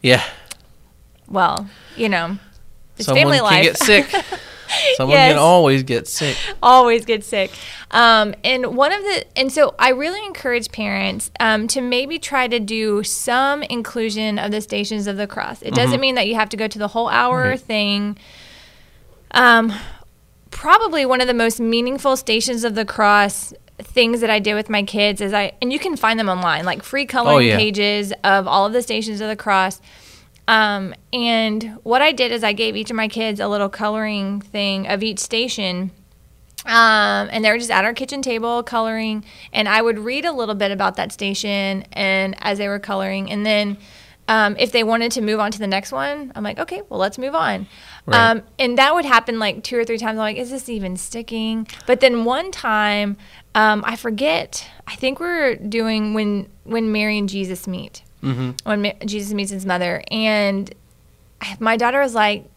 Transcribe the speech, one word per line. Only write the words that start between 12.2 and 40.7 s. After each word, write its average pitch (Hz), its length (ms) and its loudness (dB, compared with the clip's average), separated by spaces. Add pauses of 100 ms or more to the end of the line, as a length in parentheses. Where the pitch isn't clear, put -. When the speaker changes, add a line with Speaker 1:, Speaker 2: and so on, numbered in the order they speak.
Speaker 2:
to 240 100 -2
do 214 460 -2
some 277 600 0
inclusion 220 760 -4
of 208 100 -4
the 214 100 -4
Stations 208 460 -6
of 196 100 -6
the 202 120 -6
Cross. - 340 -10
It - 120 -6
doesn't 247 180 4
Speaker 1:
Mm-hmm. 262 80 0
Speaker 2:
mean 269 160 2
that 214 100 2
you 220 80 -2
have 214 140 0
to 226 80 -8
go 220 100 -4
to 214 120 -8
the 208 100 -4
whole 233 200 -2
hour 254 420 2
Speaker 1:
Right. 254 100 -4
Speaker 2:
thing. 208 560 -2 (1160)
Um, 233 400 6 (800)
probably 330 560 4
one 254 140 2
of 254 60 2
the 247 80 2
most 233 260 0
meaningful 247 560 0
Stations 233 480 -2
of 220 100 -2
the 220 100 -2
Cross 208 680 2 (280)
things 233 380 2
that 226 100 0
I 214 100 4
did 208 140 0
with 208 140 -4
my 208 140 0
kids 208 380 0
is 196 120 -2
I, 202 200 0 (100)
and 247 100 -2
you 294 60 -2
can 339 180 -4
find 226 240 2
them 208 80 0
online, 180 360 0
like, 185 180 -4
free 277 240 -4
coloring 226 300 0
Speaker 1:
Oh, - 20 6
yeah. 117 180 4
Speaker 2:
pages 208 560 0 (120)
of 196 220 2
all 196 200 2
of 214 60 -4
the 247 100 0
Stations 220 380 -6
of 214 80 -6
the 214 80 -6
Cross. 190 440 -2 (680)
Um, 208 460 2 (180)
and 226 720 -2
what 247 180 2
I 311 100 4
did 240 200 0
is 233 100 -2
I 208 100 0
gave 214 240 -2
each 214 140 -8
of 233 60 -6
my 220 120 -2
kids 214 320 -4
a 202 80 -2
little 202 200 0
coloring 208 720 -4
thing 196 480 -4
of 202 140 -2
each 220 180 -4
station. 190 720 -4 (720)
Um, 214 680 4
and 220 100 -2
they 214 80 4
were 220 60 4
just 240 140 -4
at 190 160 4
our 233 80 -2
kitchen 269 260 -8
table 233 420 -2
coloring, 220 640 -4 (280)
and 208 160 0
I 214 120 4
would 226 200 2
read 262 260 -4
a 339 60 -2
little 226 240 -4
bit 202 160 0